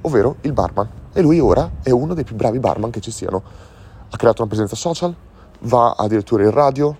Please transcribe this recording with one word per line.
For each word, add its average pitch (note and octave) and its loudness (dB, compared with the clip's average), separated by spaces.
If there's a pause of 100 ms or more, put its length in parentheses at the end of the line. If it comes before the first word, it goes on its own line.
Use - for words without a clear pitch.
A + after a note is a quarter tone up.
ovvero B2+ 2
il - -2
barman. G2 -2 (240)
E G3+ 0
lui E3 4
ora B2+ 2 (140)
è C3 0
uno C#3+ 0
dei D#3 -4
più A2+ -10
bravi A2+ 0
barman G#2+ -2
che A2+ -8
ci A2+ -10
siano. F#2 -6 (640)
Ha - -12
creato A#2 2
una A2 -2
presenza G#2+ -2
social, F3 -4 (460)
va A#2+ 4
addirittura G#2+ 0
in G#2+ 6
radio C#3+ 0